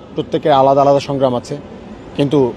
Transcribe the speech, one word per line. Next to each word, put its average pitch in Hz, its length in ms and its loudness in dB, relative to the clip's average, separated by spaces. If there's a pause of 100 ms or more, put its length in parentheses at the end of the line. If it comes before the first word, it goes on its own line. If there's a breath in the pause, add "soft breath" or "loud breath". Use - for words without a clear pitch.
(160)
প্রত্যেকের 156 360 -2
আলাদা 139 300 4
আলাদা 139 180 4
সংগ্রাম 131 360 -2
আছে, 143 220 -8 (580)
কিন্তু 139 420 0